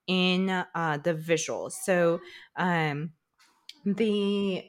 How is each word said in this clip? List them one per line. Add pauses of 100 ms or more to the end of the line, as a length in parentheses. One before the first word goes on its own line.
in,
uh,
the
visual.
So, (380)
um, (720)
the